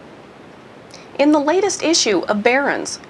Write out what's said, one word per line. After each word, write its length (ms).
In 140
the 60
latest 440
issue 380
of 220
Barron's, 680